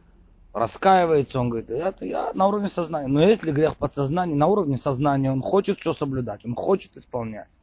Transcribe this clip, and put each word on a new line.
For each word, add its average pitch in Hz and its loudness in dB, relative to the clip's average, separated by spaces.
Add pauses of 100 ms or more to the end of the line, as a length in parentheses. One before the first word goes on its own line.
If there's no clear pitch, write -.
(540)
раскаивается, 156 2
он 123 0
говорит: 113 -6
«Это 165 -6
я - -6
на 190 2
уровне 202 0
сознания». 156 -4
Но 139 2
если 180 4
грех 147 2
подсознания, 147 -2
на 147 4
уровне 175 0
сознания 135 0
он 131 -2
хочет 196 0
все 160 -2
соблюдать, 127 -6
он 117 -6
хочет - -2
исполнять, 110 -10 (140)